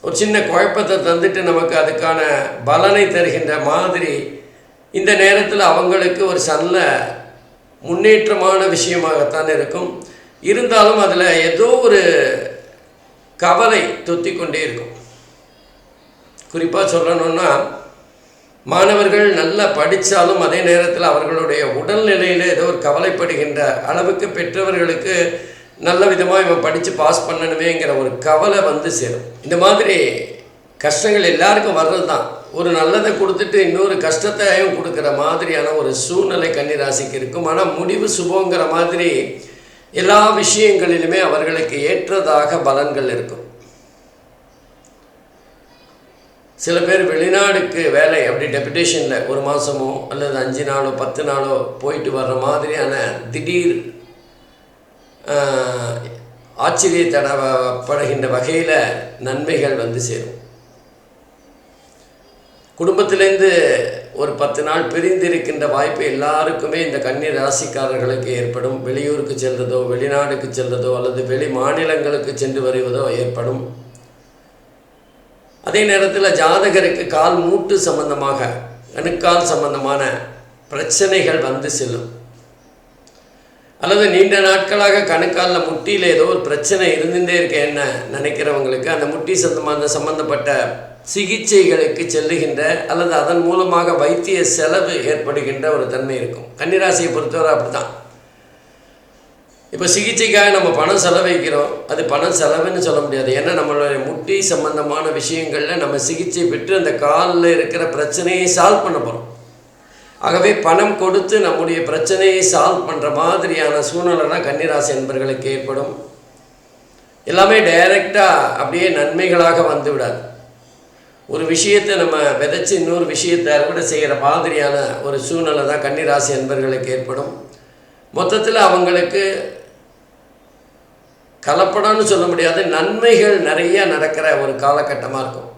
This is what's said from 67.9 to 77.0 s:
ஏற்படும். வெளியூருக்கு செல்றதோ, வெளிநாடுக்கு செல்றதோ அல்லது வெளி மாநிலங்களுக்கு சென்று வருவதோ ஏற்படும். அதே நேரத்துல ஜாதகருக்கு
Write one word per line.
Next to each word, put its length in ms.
ஏற்படும். 560
வெளியூருக்கு 520
செல்றதோ, 520
வெளிநாடுக்கு 640
செல்றதோ 460
அல்லது 300
வெளி 200
மாநிலங்களுக்கு 920
சென்று 220
வருவதோ 580
ஏற்படும். 580
அதே 240
நேரத்துல 440
ஜாதகருக்கு 720